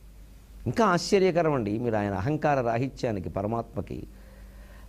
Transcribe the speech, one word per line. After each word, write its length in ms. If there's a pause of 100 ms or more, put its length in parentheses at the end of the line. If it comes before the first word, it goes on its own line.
(640)
ఇంకా 200
ఆశ్చర్యకరం 680
అండి, 260
మీరు 160
ఆయన 180
అహంకార 480
రాహిత్యానికి, 680
పరమాత్మకి 800 (800)